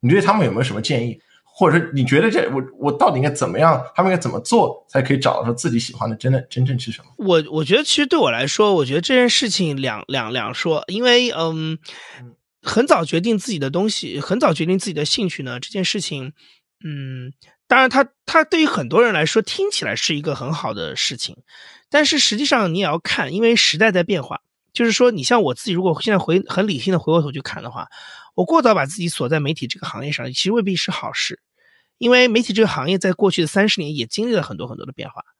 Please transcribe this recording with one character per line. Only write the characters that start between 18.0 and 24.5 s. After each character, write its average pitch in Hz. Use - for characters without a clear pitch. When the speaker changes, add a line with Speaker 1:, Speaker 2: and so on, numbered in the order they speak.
Speaker 2:
它 320
对 320
于 302
很 131
多 185
人 226
来 160
说 220
听 392
起 -
来 104
是 156
一 147
个 151
很 127
好 139
的 80
事 -
情， -
但 294
是 302
实 220
际 294
上 214
你 180
也 202
要 156
看， 156
因 202
为 233
时 -
代 220
在 180
变 170
化。 -